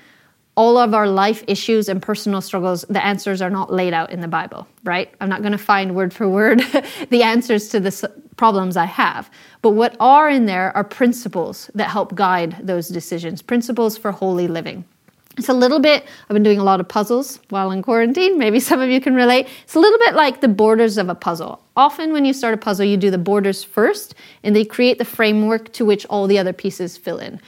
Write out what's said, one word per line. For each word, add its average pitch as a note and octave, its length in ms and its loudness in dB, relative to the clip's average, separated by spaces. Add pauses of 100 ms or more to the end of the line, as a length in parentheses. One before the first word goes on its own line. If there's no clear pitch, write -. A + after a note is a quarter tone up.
(560)
all A#3 220 4
of A3+ 160 2
our G#3 140 2
life G3+ 400 0
issues G3+ 420 -2
and F#3 120 -4
personal G#3 380 -4
struggles, F#3 500 -4
the F#3+ 160 -2
answers G3 360 -4
are F3+ 80 -4
not F#3+ 240 -4
laid F#3 200 -2
out E3 160 -4
in F3+ 120 -10
the E3+ 60 -8
Bible, - 380 -8 (200)
right? F3+ 240 -4 (100)
I'm G3 100 -6
not G3 120 -4
gonna G#3 160 -2
find F#3+ 380 0
word F#3 180 -2
for G#3+ 140 -4
word G#3+ 340 4 (260)
<laughs> - 220 -12
the A#3+ 140 4
answers A3+ 460 0
to A3 100 -2
the F#3 80 -2
s-, F#3+ 180 -8 (300)
problems F#3+ 400 0
I E3+ 100 0
have. - 440 -4 (320)
But A3 100 4
what A3+ 280 2
are D4 300 6
in B3+ 180 2
there F#3 280 -2
are G3+ 80 0
principles G#3 920 -4
that F#3+ 140 -2
help F#3+ 260 -4
guide F3+ 460 0
those F3 280 -6
decisions, E3+ 520 -10
principles A#3 560 -2
for G#3 140 -6
holy F3+ 380 -2
living. E3 340 -8 (540)
It's B3+ 100 -8
a C4 60 2
little B3+ 260 4
bit, D4 240 2 (260)
I've G#3+ 40 -4
been G#3 100 4
doing G#3 160 4
a G3 60 0
lot F#3+ 160 4
of F3+ 80 -8
puzzles A#3+ 580 -2
while F#3+ 240 -4
in F#3+ 100 -4
quarantine. C4+ 560 2
Maybe A3 220 2
some - 220 0
of B3+ 80 0
you B3+ 100 2
can C4 160 0
relate. B3+ 320 4 (160)
It's - 120 -8
a D#4+ 40 4
little G#4 200 6
bit A#4 140 4
like C#4+ 280 2
the C4 80 4
borders A3 480 2
of F#3 100 -2
a F3 80 -4
puzzle. - 460 -8 (160)
Often D4 340 2
when C#4+ 140 2
you C4 80 2
start A#3+ 200 -2
a G#3+ 40 -4
puzzle, G3+ 280 -2
you G3+ 120 2
do G3 120 2
the F#3 80 -2
borders G3 460 -2
first, - 520 -2 (280)
and G#3 100 0
they G#3+ 120 4
create B3 320 0
the A#3+ 80 -4
framework A3 680 -2
to A#3 120 -4
which G#3 220 0
all G3+ 200 -2
the G3+ 100 4
other F#3 140 0
pieces F#3 460 -8
fill F3 220 -8
in. - 280 -14